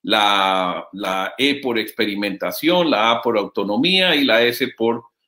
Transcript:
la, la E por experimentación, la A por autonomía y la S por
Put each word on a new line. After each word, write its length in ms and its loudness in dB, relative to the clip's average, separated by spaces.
la, 920 2
la 460 -4
E 180 2
por 220 -4
experimentación, 1080 -2
la 220 2
A 100 2
por 160 0
autonomía 760 0
y 100 2
la 180 4
S 260 0
por 360 -2